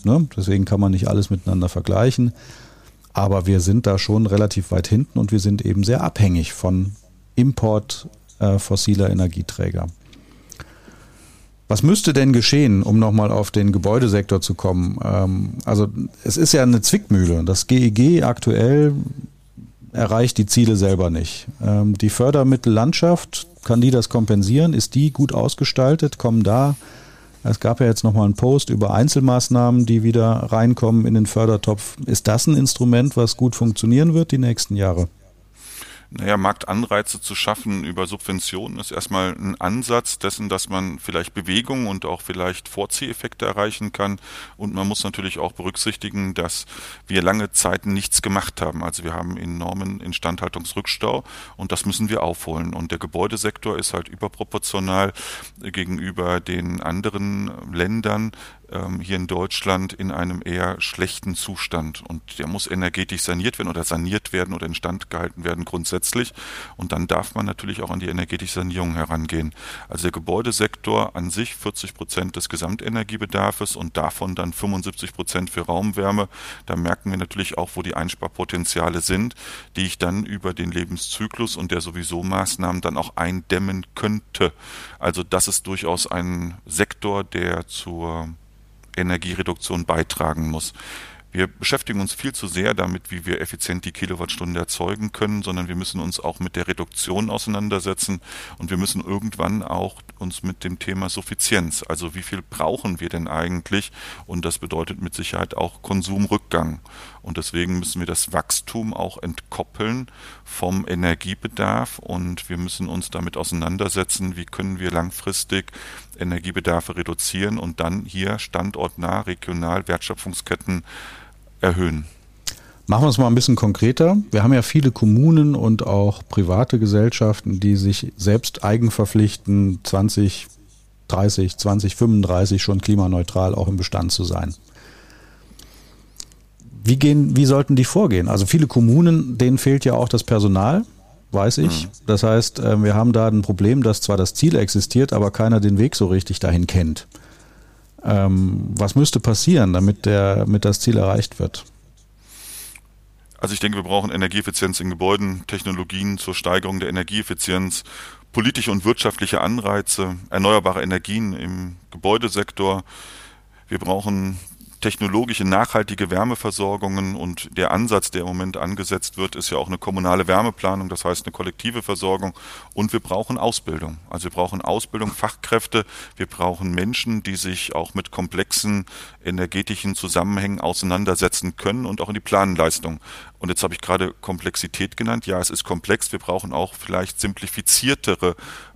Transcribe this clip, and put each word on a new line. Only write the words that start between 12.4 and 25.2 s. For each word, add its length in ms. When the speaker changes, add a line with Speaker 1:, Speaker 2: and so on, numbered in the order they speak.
Speaker 1:
um 160
nochmal 340
auf 200
den 200
Gebäudesektor 680
zu 140
kommen? 480
Ähm, 500
also 240
es 140
ist 160
ja 100
eine 180
Zwickmühle. 600
Das 240
G 180
E 60
G 320
aktuell 680
erreicht 480
die 80
Ziele 280
selber 360
nicht. 340
Ähm, 340
die 140
Fördermittellandschaft, 1400
kann 180
die 100
das 160
kompensieren? 680
Ist 220
die 160
gut 220